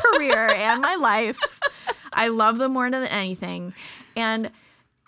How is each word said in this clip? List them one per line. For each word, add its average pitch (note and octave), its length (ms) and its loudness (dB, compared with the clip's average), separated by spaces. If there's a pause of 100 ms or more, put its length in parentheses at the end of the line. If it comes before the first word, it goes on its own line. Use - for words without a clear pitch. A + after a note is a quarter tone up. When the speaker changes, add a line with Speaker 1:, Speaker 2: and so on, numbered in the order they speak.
Speaker 1:
<laughs> A#4+ 100 6
Speaker 2:
career A#4+ 360 2
and A3 340 2
my E4+ 140 2
life. A3 640 0 (520)
I A3+ 160 2
love A3+ 300 2
them C4 140 0
more B3 180 0
than C4 160 -2
anything." F3+ 680 -6 (420)
And A3 340 -2 (580)